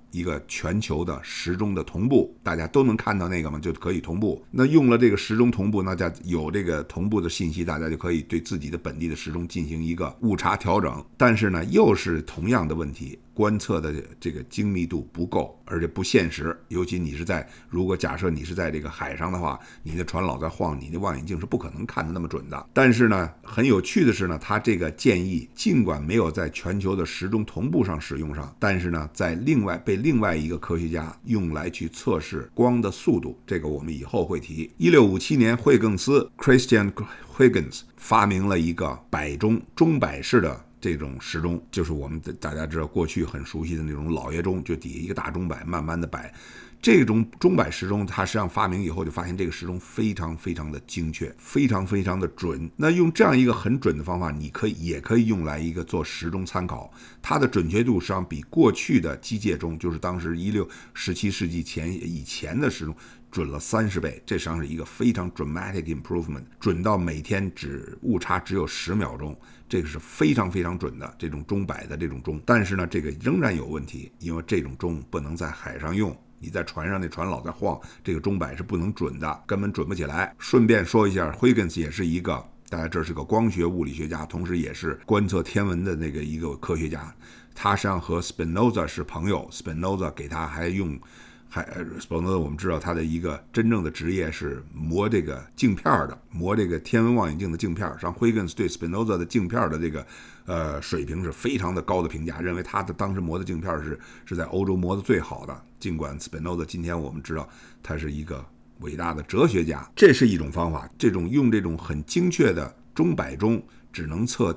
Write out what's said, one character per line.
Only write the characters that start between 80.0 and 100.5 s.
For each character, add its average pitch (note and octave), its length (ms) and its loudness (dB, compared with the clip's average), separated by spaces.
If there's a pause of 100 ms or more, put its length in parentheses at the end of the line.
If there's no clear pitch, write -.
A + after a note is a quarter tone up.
来。 D2+ 340 -4
顺 A#2+ 300 6
便 G#2+ 180 6
说 G#2+ 220 6
一 F#2+ 60 2
下， E2+ 180 0
Huygens G#2 480 4
也 D2+ 100 -2
是 F2+ 160 -2
一 E2+ 140 2
个， D#2+ 260 -4 (220)
大 F2+ 100 -6
家 D#2+ 80 -4
这 E2+ 160 -2
是 E2 120 -4
个 D2 100 -6
光 A2+ 260 4
学 E2+ 160 2
物 F2 200 0
理 C#2 80 -6
学 D#2 160 -6
家， D#2 160 -6
同 F2+ 200 -6
时 F2 120 0
也 C#2+ 160 -2
是 D#2 320 -6
观 G#2 200 4
测 F2+ 160 2
天 G2+ 240 0
文 F2+ 200 0
的 F#2 100 -2
那 D#2 160 -4
个 D2+ 100 -6
一 D2+ 160 -6
个 D#2 200 -6
科 - 180 -4
学 D#2+ 140 -2
家。 D#2 260 -10 (400)
他 G2+ 220 2
实 - 60 -4
际 G2+ 40 2
上 F#2 140 2
和 F2 180 -2
Spinoza F2 640 0
是 D2+ 200 -8
朋 E2+ 240 -4
友， F#2 240 -2
Spinoza F2 580 -4
给 D2 160 -12
他 D#2 200 -6
还 D2+ 200 -4
用， F2 320 -2 (480)
还， - 160 -8
呃， F2 220 -8 (140)
Spinoza F2 400 0
我 D2+ 80 0
们 D2+ 100 -6
知 F#2 120 -2
道 D#2+ 100 0
他 E2+ 140 -4
的 D#2+ 100 -2
一 D#2+ 160 -2
个 D#2+ 320 -6
真 A2+ 180 4
正 G#2+ 140 4
的 D#2 80 -2
职 E2 220 -4
业 E2 180 -2
是 C#2+ 320 -8 (100)
磨 E2 340 0
这 G#2+ 140 4
个 C#2 240 -6 (100)
镜 G#2+ 200 4
片 - 180 2
儿 D#2 140 2
的， - 120 -12 (120)
磨 F2+ 240 0
这 G#2+ 100 4
个 E2 140 -2
天 A2+ 240 2
文 A#2+ 100 4
望 G#2+ 140 2
远 D2+ 100 -2
镜 F#2 140 -2
的 D#2+ 60 -4
镜 F2+ 180 -2
片 F#2+ 100 -4
儿。 D2+ 60 -4
实 B1+ 60 -10
际 - 60 -12
上， F2 120 -4
Huygens A2 400 2
对 F#2+ 140 0
Spinoza F#2+ 480 -2
的 F2 80 -2
镜 F#2 240 -2
片 A#2 120 0
儿 F#2 80 0
的 D#2 80 -4
这 E2 120 -2
个， D2+ 180 -8 (380)
呃， D#2 360 -4